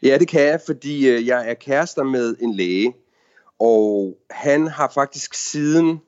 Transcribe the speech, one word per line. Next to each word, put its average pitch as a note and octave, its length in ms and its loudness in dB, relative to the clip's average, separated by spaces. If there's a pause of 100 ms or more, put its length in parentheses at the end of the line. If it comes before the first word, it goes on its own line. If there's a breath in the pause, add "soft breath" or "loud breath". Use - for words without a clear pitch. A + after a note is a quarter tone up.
Ja, C3+ 160 4
det E3+ 100 2
kan D#3+ 140 2
jeg, D3+ 240 2
fordi, C#3+ 420 -2
øh, A#2 180 4
jeg B2 240 0
er A#2+ 40 -2
kærester C#3+ 480 -4
med B2 380 -2
en A#2 140 -2
læge, F#2+ 400 -2 (680 soft breath)
og G#2+ 560 2 (140)
han D3 360 0
har D3 280 -4
faktisk C#3+ 400 -4
siden D#3+ 720 -2